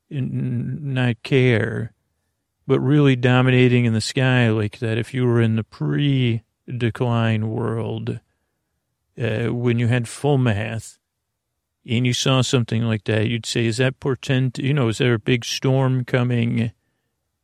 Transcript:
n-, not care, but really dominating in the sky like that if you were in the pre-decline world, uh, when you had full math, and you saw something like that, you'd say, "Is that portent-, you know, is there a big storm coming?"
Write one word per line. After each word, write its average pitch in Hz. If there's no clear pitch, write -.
n-, 127
not 127
care, 117
but 135
really 135
dominating 127
in 113
the 110
sky 127
like 110
that 110
if 117
you 127
were 117
in 113
the 110
pre-decline 120
world, 113
uh, 117
when 120
you 120
had 117
full 139
math, 113
and 123
you 123
saw 131
something 117
like 110
that, 110
you'd 117
say, 120
"Is 113
that 131
portent-, 131
you 139
know, 131
is 104
there 127
a 113
big 123
storm 131
coming?" 120